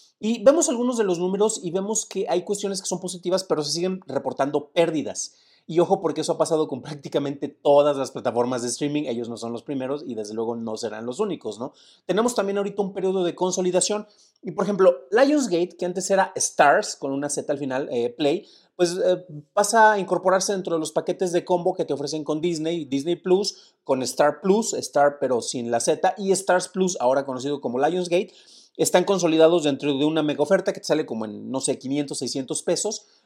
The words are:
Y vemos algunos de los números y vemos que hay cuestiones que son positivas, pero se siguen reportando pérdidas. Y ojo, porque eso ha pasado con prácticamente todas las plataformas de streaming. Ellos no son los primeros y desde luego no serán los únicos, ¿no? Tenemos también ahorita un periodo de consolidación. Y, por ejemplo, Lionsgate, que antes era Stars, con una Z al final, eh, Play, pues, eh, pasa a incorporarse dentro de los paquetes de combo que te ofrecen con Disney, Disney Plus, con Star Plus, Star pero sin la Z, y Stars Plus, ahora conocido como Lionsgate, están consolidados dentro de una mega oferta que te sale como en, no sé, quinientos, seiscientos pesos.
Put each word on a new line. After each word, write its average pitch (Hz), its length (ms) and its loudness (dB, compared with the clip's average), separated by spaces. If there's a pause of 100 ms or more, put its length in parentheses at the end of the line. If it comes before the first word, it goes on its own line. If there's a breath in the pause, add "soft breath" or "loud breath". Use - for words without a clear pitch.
(180 soft breath)
Y 220 240 -2
vemos 302 260 6
algunos 247 300 0
de 220 60 2
los 175 160 0
números 196 420 0
y 175 80 -6
vemos 196 360 -4
que - 220 -6
hay 175 140 0
cuestiones 196 400 -6
que - 60 -8
son 185 100 -4
positivas, 180 460 -4
pero 156 180 -2
se 147 80 -6
siguen 185 380 -4
reportando 139 600 -4
pérdidas. 156 640 -2 (320 soft breath)
Y 165 140 0
ojo, 190 220 2
porque 156 180 -2
eso 156 120 -2
ha 151 60 -4
pasado 156 300 0
con - 140 -8
prácticamente 143 680 -6
todas 147 480 4
las 135 140 -4
plataformas 120 500 -2
de 123 80 -4
streaming. 147 360 -2
Ellos 117 260 -4
no 117 80 -10
son 117 120 -8
los 117 120 -8
primeros 139 440 -6
y 123 80 -8
desde 107 200 -8
luego 113 220 -2
no 113 200 -6
serán 110 300 -8
los 127 140 -4
únicos, 131 380 -6
¿no? 135 140 -8 (320 soft breath)
Tenemos 233 300 0
también 196 240 -2
ahorita 202 240 -2
un 190 100 -6
periodo 190 320 0
de 170 100 -2
consolidación. 185 720 0 (360 soft breath)
Y, 196 80 -10
por 190 140 -2
ejemplo, 185 300 6 (160)
Lionsgate, 220 680 2
que 180 80 -4
antes 185 240 -4
era 190 260 2
Stars, 160 600 4
con 139 160 -6
una 143 180 -2
Z 135 200 -4
al 143 80 -2
final, 135 320 -4
eh, 120 200 0
Play, 156 360 0 (300 loud breath)
pues, 175 260 2
eh, 180 220 2 (300)
pasa 214 380 6
a 208 60 0
incorporarse 185 540 0
dentro 180 220 -4
de 165 60 0
los 156 120 -6
paquetes 175 400 -2
de 175 140 0
combo 180 260 0
que 170 140 -4
te 147 80 -2
ofrecen 143 300 -6
con 156 180 -4
Disney, 165 420 -2
Disney 139 320 -2
Plus, 190 560 0 (120)
con 131 180 0
Star 147 400 2
Plus, 196 320 2
Star 143 440 2
pero 123 220 0
sin 117 300 -6
la 117 100 2
Z, 165 380 0
y 196 140 2
Stars 185 360 0
Plus, 185 320 -2
ahora 135 240 2
conocido 135 380 -6
como 123 160 -4
Lionsgate, 175 560 0 (420 loud breath)
están 175 280 2
consolidados 165 580 4
dentro 143 340 0
de 143 80 0
una 156 200 2
mega 143 180 0
oferta 190 300 2
que - 80 -10
te - 60 -12
sale 156 200 0
como 110 180 -6
en, 104 260 -10
no 131 100 -4
sé, 131 180 -2
quinientos, 143 400 -4
seiscientos 131 460 -6
pesos. 208 420 -2 (200 soft breath)